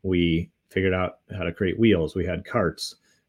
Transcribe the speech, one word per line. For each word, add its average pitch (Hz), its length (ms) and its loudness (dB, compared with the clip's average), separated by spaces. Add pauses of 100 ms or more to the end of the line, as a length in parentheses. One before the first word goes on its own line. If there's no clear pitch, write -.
we 87 480 2 (180)
figured 95 240 0
out 92 260 -4 (160)
how 90 80 -6
to 87 80 -4
create - 280 -2
wheels. 95 360 4
We 90 100 -2
had - 200 -4
carts. - 520 -2 (320)